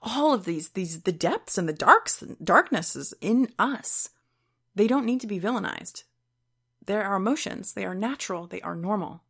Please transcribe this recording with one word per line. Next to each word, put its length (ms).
all 320
of 100
these, 260
these, 340
the 100
depths 440
and 120
the 40
darks, 480
darknesses 800
in 360
us. 520
They 120
don't 180
need 160
to 60
be 120
villainized. 640
They're 180
our 120
emotions. 580
They 120
are 100
natural. 500
They 140
are 160
normal. 540